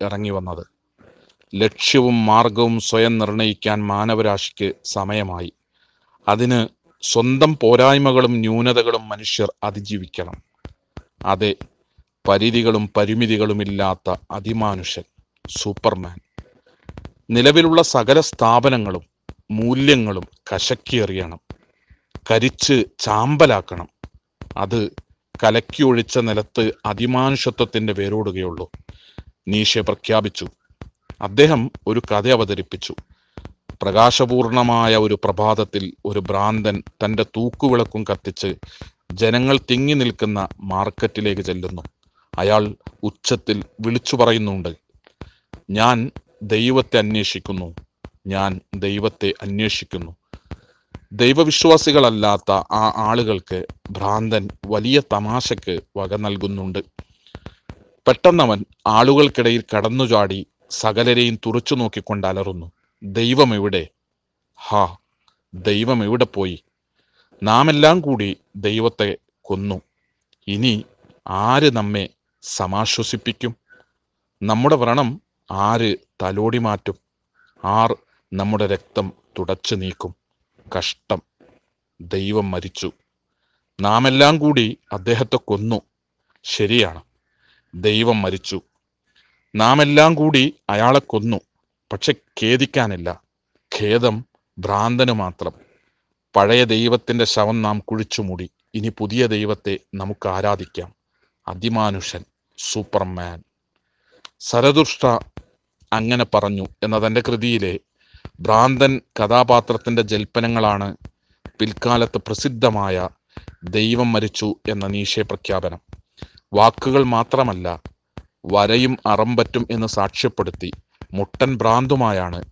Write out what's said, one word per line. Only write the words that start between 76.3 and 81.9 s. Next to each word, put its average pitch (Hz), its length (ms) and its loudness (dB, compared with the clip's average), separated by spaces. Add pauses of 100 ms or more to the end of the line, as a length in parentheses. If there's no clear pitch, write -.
മാറ്റും? 104 380 -4 (680)
ആർ 113 340 0 (360)
നമ്മുടെ 101 340 -2
രക്തം 95 460 -4 (260)
തുടച്ചു 95 360 -6
നീക്കും? 92 400 -10 (640)
കഷ്ടം, - 440 -8 (800)